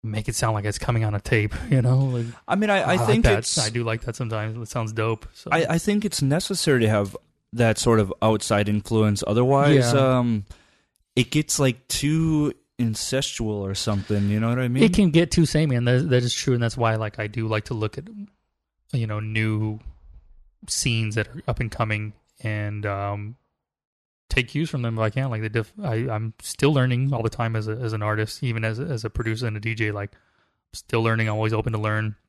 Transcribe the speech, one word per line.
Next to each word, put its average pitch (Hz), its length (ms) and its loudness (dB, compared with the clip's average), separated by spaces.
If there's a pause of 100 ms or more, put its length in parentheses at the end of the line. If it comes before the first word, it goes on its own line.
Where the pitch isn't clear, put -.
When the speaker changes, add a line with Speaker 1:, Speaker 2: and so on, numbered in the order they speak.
Speaker 1:
make 107 280 -4
it 113 80 -4
sound 110 180 0
like 104 120 -2
it's 104 120 -2
coming 117 260 0
on 104 120 0
a 98 40 -2
tape, 107 320 0 (100)
<laughs> - 80 -4
you 131 120 4
know? 127 160 4
Like, 123 280 0 (200)
Speaker 2:
I - 80 0
mean, 208 160 2
I, 196 80 4
I - 140 2
Speaker 1:
I - 40 4
like - 120 2
Speaker 2:
think 220 160 4
Speaker 1:
that. 104 160 6
Speaker 2:
it's - 180 -2
Speaker 1:
I 110 120 0
do 120 120 -2
like 113 200 -2
that 117 120 -6
sometimes. 110 420 -4
It 117 140 -10
sounds 113 220 -4
dope. 110 420 -2
So. - 160 -10
Speaker 2:
I, 170 200 2
I 170 80 2
think 208 260 0
it's - 180 -2
necessary 143 600 2
to 110 60 4
have 101 280 0 (380)
that 113 220 4
sort 117 220 4
of 95 240 2
outside 107 460 2
influence. 104 580 2
Otherwise, 131 680 4
Speaker 1:
Yeah. 131 260 4
Speaker 2:
um, 117 260 0 (720)
it 127 160 0
gets, 156 260 0
like, 131 300 0
too 156 640 0 (260)
incestual 113 840 -2
or 98 120 -4
something. 101 540 -2
You 104 100 2
know 113 120 0
what 123 100 0
I 127 80 -2
mean? 131 160 4
Speaker 1:
It 180 100 4
can 190 160 4
get 165 220 2
too 170 120 4
samey, 151 300 2
and 120 140 2
that, 127 220 4
that 123 120 4
is 123 100 -2
true. - 220 0
And 120 80 0
that's 117 140 -2
why, 117 180 2
like, 110 240 -6
I 107 80 -4
do 110 220 -4
like 107 160 -2
to 131 100 -6
look 107 240 -4
at, 143 60 -12 (880)
you 117 160 -2
know, 107 100 -4
new 107 600 -2 (880)
scenes 113 480 -2
that 107 140 -2
are 151 180 -16
up - 140 -4
and 117 100 -4
coming 107 440 -4 (280)
and, 104 440 -4
um, 101 500 -6 (920)
take 123 180 0
cues 156 220 -4
from 139 100 -4
them 117 180 -2
if - 40 0
I 107 80 2
can. 131 200 -2
Like, 110 120 -4
the 110 80 -4
diff-, 110 320 -4
I, 120 260 -2
I'm 110 320 -4
still - 320 0
learning 127 400 2
all 117 100 -2
the 113 60 2
time 113 260 -2
as 107 140 -4
a, 107 40 -4
as 113 200 -4
an 107 100 -4
artist, 107 400 -2
even 113 220 -2
as, 110 160 -2
as 135 240 -6
a 110 60 -4
producer 113 360 -2
and 107 120 -4
a - 20 -6
D 113 140 -4
J. 110 180 -2
Like, 101 200 -6
I'm - 60 -20 (540)
still - 300 -2
learning. 113 260 2
I'm 104 60 -2
always 110 180 0
open 113 220 -2
to 107 40 -2
learn. 107 380 -2 (120)